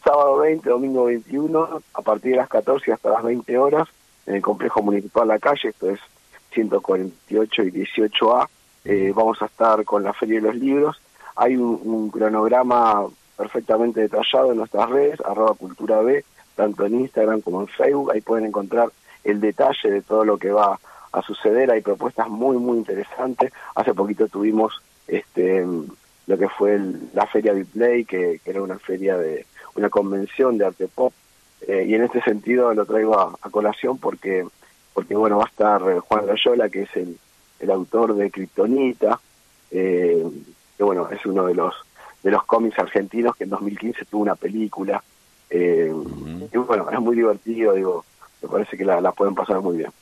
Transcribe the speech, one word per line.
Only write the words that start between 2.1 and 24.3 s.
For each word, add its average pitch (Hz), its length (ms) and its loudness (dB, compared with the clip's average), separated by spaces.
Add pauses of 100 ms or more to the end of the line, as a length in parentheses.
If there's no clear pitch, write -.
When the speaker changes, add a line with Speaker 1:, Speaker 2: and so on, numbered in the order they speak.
Speaker 1:
de 127 60 4
las 127 100 0
catorce 127 440 0
hasta 107 180 -2
las 113 120 0
veinte 120 360 -2
horas, 147 300 2 (380)
en 98 100 -2
el 95 60 -2
Complejo 107 400 0
Municipal 101 440 0
La 107 120 2
Calle, 143 300 0
esto 92 220 -4
es 101 100 -4 (520)
ciento 104 280 0
cuarenta 95 360 -2 (120)
y 104 80 -2
ocho 110 260 0
y 92 80 0
dieciocho 107 640 0
A, 127 120 0 (360)
eh, 98 300 0
vamos 110 280 0
a 110 40 -4
estar 110 380 2
con 104 180 0
la 98 100 -2
Feria 110 280 -2
de 107 60 0
los 120 100 0
Libros. 143 440 0 (360)
Hay 127 200 2
un, 120 280 0
un 110 260 -2
cronograma 110 960 2 (300)
perfectamente 110 640 0
detallado 113 520 2
en 113 60 0
nuestras 113 300 -2
redes, 143 320 2
arroba 107 340 0
cultura 107 460 -2
B, 131 240 2 (300)
tanto 101 320 -2
en 117 140 0
Instagram 110 420 0
como 90 180 -6
en 101 80 -6
Facebook. 139 440 0
Ahí 107 100 -2
pueden 113 240 -2
encontrar 104 440 0 (340)
el 104 160 0
detalle 113 500 0
de 101 100 0
todo 107 240 0
lo 107 140 2
que 95 120 -4
va 101 280 2 (340)
a 98 100 -2
suceder. 117 480 2
Hay 113 120 2
propuestas 113 480 -4
muy, 123 260 0
muy 120 220 0
interesantes. 110 720 -4 (220)
Hace 113 180 0
poquito 107 360 0
tuvimos, 107 520 0 (260)